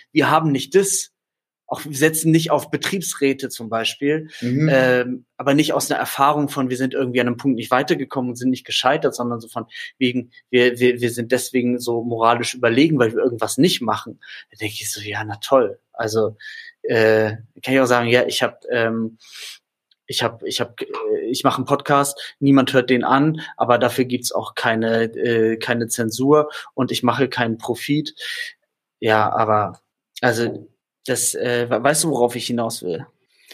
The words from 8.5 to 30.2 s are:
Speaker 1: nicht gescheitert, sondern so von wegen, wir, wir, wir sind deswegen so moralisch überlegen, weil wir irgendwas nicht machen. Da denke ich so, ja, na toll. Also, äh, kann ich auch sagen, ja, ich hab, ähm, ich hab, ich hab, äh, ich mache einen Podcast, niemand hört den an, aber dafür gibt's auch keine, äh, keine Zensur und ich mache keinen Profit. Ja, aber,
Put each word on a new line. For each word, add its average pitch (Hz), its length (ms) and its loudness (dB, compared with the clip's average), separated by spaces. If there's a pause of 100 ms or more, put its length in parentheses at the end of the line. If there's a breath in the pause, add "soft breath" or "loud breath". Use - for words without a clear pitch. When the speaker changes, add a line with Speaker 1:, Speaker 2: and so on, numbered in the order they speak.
Speaker 1:
nicht 127 140 -6
gescheitert, 139 480 0
sondern 120 280 -6
so 113 80 -20
von 113 160 -10 (320 loud breath)
wegen, 123 340 -2 (180 soft breath)
wir, 123 300 4
wir, 123 220 4
wir 120 100 0
sind 120 220 -2
deswegen 123 440 0
so 120 280 -4
moralisch 117 480 2
überlegen, 127 460 2
weil 113 120 -2
wir 110 100 -2
irgendwas 117 360 -2
nicht 175 240 2
machen. 110 400 -6 (280 loud breath)
Da - 120 -20
denke 107 180 -6
ich 107 100 -8
so, 104 120 -10
ja, 104 240 -8
na 104 160 -10
toll. 123 360 2 (140)
Also, 107 460 -2 (460 loud breath)
äh, 110 480 4 (300)
kann 131 120 -2
ich 135 80 4
auch 127 40 4
sagen, 120 220 2
ja, 120 180 4
ich - 180 -2
hab, - 280 -4
ähm, 113 460 -2 (880 loud breath)
ich - 180 -4
hab, 117 200 -4
ich - 180 -4
hab, - 180 -6
äh, - 60 -8 (440)
ich 135 140 -4
mache 135 140 2
einen 127 80 -4
Podcast, 143 760 -2
niemand 139 320 6
hört 127 180 2
den 123 140 4
an, 156 380 2 (160 loud breath)
aber 120 200 4
dafür 123 280 0
gibt's 120 260 -4
auch 110 240 -6
keine, 113 480 0 (120)
äh, 113 420 2
keine 117 300 -2
Zensur 131 600 2 (260 loud breath)
und 127 180 0
ich 123 100 -2
mache 123 240 2
keinen 117 300 -2
Profit. 147 580 -4 (840 loud breath)
Ja, 110 320 4
aber, 107 480 0 (400)